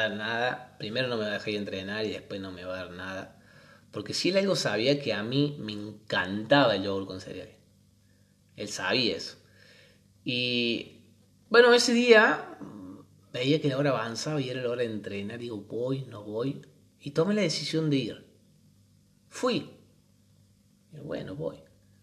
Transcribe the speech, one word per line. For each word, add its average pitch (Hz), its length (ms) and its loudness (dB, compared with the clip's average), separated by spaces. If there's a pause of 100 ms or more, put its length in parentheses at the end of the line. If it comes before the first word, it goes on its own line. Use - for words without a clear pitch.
dar 104 40 -4
nada. 117 680 -4
Primero 120 320 -4
no 120 80 -2
me 107 60 -2
va 107 80 -4
a - 20 -2
dejar 101 160 -4
ir 104 80 -2
a - 20 -4
entrenar 98 460 -6
y 101 60 -4
después 98 280 -10
no 95 140 -10
me 90 100 -14
va 92 120 -8
a 92 100 -8
dar 87 60 -12
nada. 92 460 -10 (540)
Porque - 220 -8
si - 160 0
él 190 80 2
algo 190 180 4
sabía 127 460 2
que 117 100 -2
a 104 120 -2
mí 143 360 0
me 107 140 -8
encantaba 104 1040 2
el 92 60 -4
yogur 98 220 -2
con 92 140 -10
cereales. - 380 -16 (1000)
Él 107 140 -8
sabía 101 480 0
eso. - 180 -12 (880)
Y 123 760 -2 (480)
bueno, 240 240 10
ese 240 200 6
día 240 640 6 (760)
veía 135 260 2
que 147 80 0
la 131 100 2
hora 147 120 2
avanzaba 117 500 -2
y 123 100 -2
era 127 120 -6
la 120 80 -2
hora 123 140 0
de 113 100 0
entrenar. 101 460 -8
Digo, 120 180 -8
voy, 123 480 -4
no 107 180 -14
voy. 113 380 -4 (400)
Y 143 100 -10
tomé 175 220 2
la 214 80 2
decisión 160 480 0
de 139 80 4
ir. 113 280 -4 (1000)
Fui. - 420 -2 (1200)
Y 147 60 -16
bueno, - 360 -8
voy. 151 220 -6 (460)